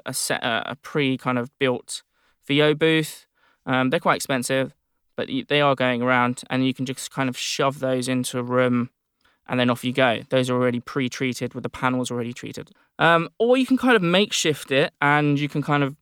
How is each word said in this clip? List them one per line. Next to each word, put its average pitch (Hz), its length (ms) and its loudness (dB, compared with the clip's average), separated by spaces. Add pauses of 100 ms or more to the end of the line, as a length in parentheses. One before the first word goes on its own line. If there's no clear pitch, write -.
a 127 60 -10
set, - 300 -4
a, 117 280 -2
a 120 40 -10
pre 135 420 -2
kind 127 200 -2
of 120 120 -4 (100)
built - 440 -2 (420)
V 143 160 2
O 151 120 4
booth. 160 520 0 (400)
Um, 131 240 2
they're 160 100 0
quite 165 160 2
expensive, 131 580 -2 (420)
but - 140 -6
y-, 131 180 -4
they 147 140 2
are 143 140 4
going 127 260 0
around, 123 480 0
and 131 160 0
you 135 80 0
can 131 120 -6
just - 260 -10
kind 135 180 -2
of 123 80 -8
shove 139 420 -2
those 131 280 -2
into 127 320 -2
a 120 40 -4
room, 123 460 2 (580)
and 123 120 -2
then 123 100 2
off 120 160 -2
you 127 80 -2
go. 123 360 2
Those 127 200 0
are 127 60 0
already 123 260 0
pre-treated 127 720 -6
with 120 100 -10
the 123 60 -20
panels 127 420 -4
already 120 220 -6
treated. - 380 -14 (280)
Um, 165 300 4 (100)
or 240 180 4
you 262 80 2
can 254 120 2
kind 247 180 4
of 214 60 4
makeshift 175 720 0
it, 139 300 2
and 147 380 2
you 147 80 -2
can 147 140 -4
kind 143 220 0
of 139 180 -4